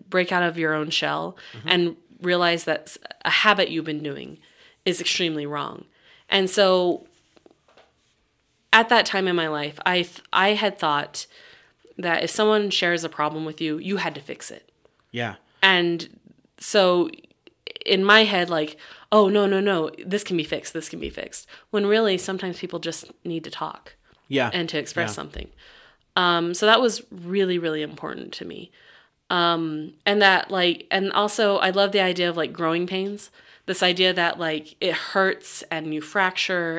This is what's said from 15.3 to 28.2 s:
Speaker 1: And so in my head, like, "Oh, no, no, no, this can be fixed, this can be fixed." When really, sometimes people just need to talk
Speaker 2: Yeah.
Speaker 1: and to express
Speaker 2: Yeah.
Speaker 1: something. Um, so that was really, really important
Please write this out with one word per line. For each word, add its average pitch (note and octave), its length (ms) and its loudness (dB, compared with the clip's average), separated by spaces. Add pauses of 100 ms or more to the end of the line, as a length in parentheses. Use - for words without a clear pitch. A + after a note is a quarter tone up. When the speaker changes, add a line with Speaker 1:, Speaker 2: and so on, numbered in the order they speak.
Speaker 1:
And F3 460 2 (500)
so F3+ 520 4 (760)
in F#3+ 200 2
my G#3+ 200 8
head, F#3 240 0
like, D#3 280 -2 (340)
"Oh, G#3 180 6
no, G3+ 180 4
no, G3 140 2
no, F#3 300 0 (140)
this G3 200 -4
can F#3 120 -2
be D#3 80 0
fixed, - 280 -8
this D#3+ 160 -6
can E3 120 -12
be D3 100 -8
fixed." - 360 -10 (240)
When G#3 160 0
really, G#3 300 4
sometimes F#3 420 -6
people F3 200 -8
just E3 320 -6 (140)
need E3 200 -6
to D#3+ 60 -16
talk - 460 -12 (320)
Speaker 2:
Yeah. C3 240 0
Speaker 1:
and E3 160 -2
to D#3 100 -4
express C#3 320 -4
Speaker 2:
Yeah. G#2 40 -4
Speaker 1:
something. - 340 -10 (680)
Um, F3 380 2
so G#3 120 0
that A3+ 140 8
was A#3+ 300 0
really, F3+ 480 -2
really D#3 240 -2
important - 520 -10